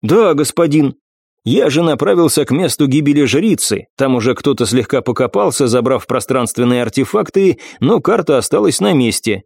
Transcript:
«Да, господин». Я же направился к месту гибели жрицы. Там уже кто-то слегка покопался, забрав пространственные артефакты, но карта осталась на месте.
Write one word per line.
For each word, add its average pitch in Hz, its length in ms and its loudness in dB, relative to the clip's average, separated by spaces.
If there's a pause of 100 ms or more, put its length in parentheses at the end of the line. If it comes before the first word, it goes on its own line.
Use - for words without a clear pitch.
«Да, 175 320 2
господин». 147 600 0 (520)
Я 180 220 2
же 147 140 0
направился 160 640 0
к - 60 -2
месту 151 340 0
гибели 143 380 2
жрицы. 139 600 -2 (140)
Там 135 160 0
уже 120 200 0
кто-то 131 300 -2
слегка 120 380 -2
покопался, 135 640 0
забрав 120 400 0
пространственные 123 760 -2
артефакты, 180 800 0 (220)
но 185 200 2
карта 156 380 0
осталась 156 420 0
на 190 140 0
месте. 113 520 -2